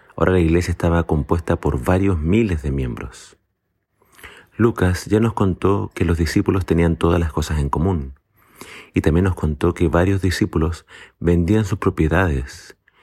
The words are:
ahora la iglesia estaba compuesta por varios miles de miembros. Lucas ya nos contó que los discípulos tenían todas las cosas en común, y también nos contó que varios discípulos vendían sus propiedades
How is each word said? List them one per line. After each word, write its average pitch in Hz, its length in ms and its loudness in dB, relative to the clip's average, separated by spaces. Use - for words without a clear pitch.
ahora - 180 2
la 92 60 4
iglesia 85 320 2
estaba 85 320 0
compuesta 82 560 -2
por 69 240 -2
varios 92 360 0
miles 87 440 0
de 69 80 -4
miembros. 62 640 -8
Lucas 98 480 0
ya 104 140 2
nos 113 140 2
contó 98 600 0
que - 120 -2
los 82 120 2
discípulos 92 480 0
tenían 82 320 2
todas 85 220 2
las 82 120 -2
cosas 80 280 -4
en 69 100 -2
común, 76 500 -4
y 87 80 0
también 82 220 4
nos 92 120 0
contó 78 380 -2
que 85 140 0
varios 92 340 2
discípulos 82 640 -2
vendían 87 460 2
sus - 140 -4
propiedades 80 1000 -2